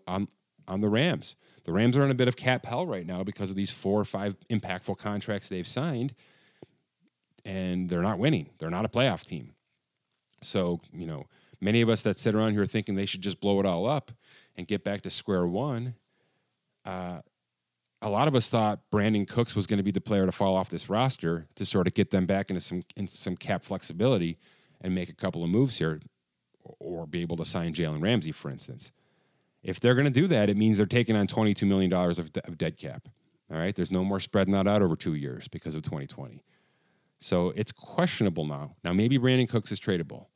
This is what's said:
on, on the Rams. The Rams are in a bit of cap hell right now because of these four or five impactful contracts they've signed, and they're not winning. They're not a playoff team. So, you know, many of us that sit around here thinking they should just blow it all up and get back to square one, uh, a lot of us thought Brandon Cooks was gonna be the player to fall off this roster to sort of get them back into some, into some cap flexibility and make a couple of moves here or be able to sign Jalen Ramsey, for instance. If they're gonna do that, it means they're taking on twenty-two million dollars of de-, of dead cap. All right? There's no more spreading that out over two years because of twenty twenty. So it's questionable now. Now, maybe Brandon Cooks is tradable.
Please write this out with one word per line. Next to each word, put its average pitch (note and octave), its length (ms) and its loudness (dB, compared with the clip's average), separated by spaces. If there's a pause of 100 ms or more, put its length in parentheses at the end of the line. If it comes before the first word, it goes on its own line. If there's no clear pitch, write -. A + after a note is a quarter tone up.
on, G2 220 -4 (400)
on F#2+ 120 -4
the G#2+ 80 2
Rams. A2+ 460 0 (300)
The E2 80 -6
Rams A#2 240 4
are C#3+ 80 6
in C#3 60 4
a C3 40 2
bit B2 140 4
of B2 80 -2
cap B2+ 280 0
hell C#3+ 220 -4
right F#2+ 180 -6
now F2+ 200 -4
because G2 260 -6
of F#2+ 60 -4
these G2 160 -2
four G2 260 0
or G#2 60 2
five G2 320 -4 (140)
impactful F#2+ 480 -4
contracts G#2 500 -6
they've F2+ 180 -6
signed, C3+ 480 -4 (1300)
and F#2 440 -2
they're F2 140 0
not G2 180 0
winning. A2+ 380 0
They're D#2+ 120 -6
not F#2+ 140 -2
a A2 40 -4
playoff B2+ 360 2
team. C#2 300 -12 (880)
So, F2 380 -2 (120)
you E2+ 140 -10
know, D2 200 -10 (340)
many A2 200 4
of A2+ 80 4
us A2 140 2
that G2+ 180 0
sit G#2+ 160 0
around A2 160 2
here G2+ 140 2
thinking G#2 280 -2
they G2 120 -2
should F#2+ 160 -6
just F#2+ 180 -4
blow G2+ 180 4
it G2 80 2
all F2+ 200 0
up C#3 260 -2 (440)
and F2 120 -10
get G2+ 160 -4
back G2+ 180 -4
to F#2 80 -8
square F2+ 360 0
one, A#2+ 480 -2 (920)
uh, F2+ 360 -8 (840)
a A2 80 -2
lot A#2+ 180 4
of C3+ 80 2
us A2+ 120 2
thought G#2+ 320 2 (100)
Brandon G#2 340 4
Cooks - 320 0
was G2 100 0
gonna G2+ 160 2
be G2 100 2
the F#2 80 0
player G2 260 2
to F#2 60 2
fall F#2+ 240 2
off F#2 120 0
this E2+ 220 -8
roster F#2+ 640 0
to G2+ 100 -6
sort F2+ 220 2
of - 80 0
get - 160 2
them F#2 160 2
back G2 240 0
into F2+ 100 -2
some, F2+ 220 -6 (140)
into G2 200 -8
some F#2 200 -6
cap F#2+ 260 -4
flexibility F2+ 760 0 (440)
and F#2 140 -2
make F2+ 140 -2
a - 60 -18
couple E2+ 280 -4
of E2+ 60 -2
moves A#2 300 2
here D#2+ 220 -2 (640)
or - 440 -10
be E2+ 160 -4
able E2 140 -2
to E2 80 -4
sign E2+ 280 -2
Jalen D#2 300 -2
Ramsey, F#2 300 0
for - 180 -10
instance. - 420 -14 (720)
If F#2 180 -8
they're B2 140 6
gonna C#3+ 160 4
do C#3 160 4
that, G#2+ 240 4
it G2+ 60 2
means G#2+ 200 6
they're G2+ 100 4
taking A#2 300 2
on G2+ 120 4
twenty-two G#2 380 2
million F#2+ 240 4
dollars F2 280 2
of D#2+ 140 -8
de-, - 140 -6
of E2 120 -12
dead D#2+ 180 -4
cap. - 320 -12 (420)
All D#2+ 80 -6
right? F#2 160 -2
There's F2+ 180 -2
no F#2 120 2
more G2 160 0
spreading F#2+ 340 2
that G2 120 4
out G#2 160 4
over D#2+ 140 2
two D#2+ 180 -4
years C#2 320 -8
because - 300 -10
of D#2 60 -6
twenty C#2+ 240 -6
twenty. C#2 360 -16 (800)
So F2+ 340 0
it's A2 160 -4
questionable G2 760 0
now. D2 380 -8
Now, F2 100 -2
maybe A2+ 240 4
Brandon B2+ 300 4
Cooks - 240 -2
is G#2 80 -6
tradable. E2 580 -4